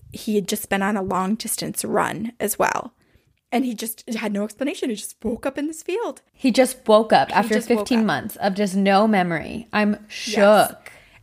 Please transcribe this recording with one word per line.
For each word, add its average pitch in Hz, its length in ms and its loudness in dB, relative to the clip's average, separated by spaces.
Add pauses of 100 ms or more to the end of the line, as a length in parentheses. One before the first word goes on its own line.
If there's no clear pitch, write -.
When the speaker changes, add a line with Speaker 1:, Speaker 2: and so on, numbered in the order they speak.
(120)
Speaker 1:
he - 240 -6
had 196 100 0
just - 220 -6
been 196 140 -2
on 202 140 0
a 196 60 -4
long-distance 190 840 -4
run - 540 -2
as 208 200 -4
well. - 340 0 (580)
And 247 140 -2
he 247 100 -6
just - 400 -12
had 220 180 -4
no 202 120 -2
explanation. 294 460 -6
He 214 60 -6
just - 280 -14
woke 226 220 -4
up 277 120 -6
in 294 100 -4
this 320 140 -12
field. 359 400 -6 (100)
Speaker 2:
He - 200 0
just 254 240 4 (120)
woke 220 240 6
up 170 160 6
Speaker 1:
He - 60 -4
Speaker 2:
after 208 200 2
Speaker 1:
just 233 160 0
woke 220 100 2
Speaker 2:
fifteen 226 200 0
Speaker 1:
up. 220 60 2
Speaker 2:
months 156 300 -2
of 196 180 -2
just 196 220 -2
no 196 320 4
memory. 180 640 -2
I'm 208 200 2
Speaker 1:
Yes. - 180 -10
Speaker 2:
shook. 208 840 2 (300)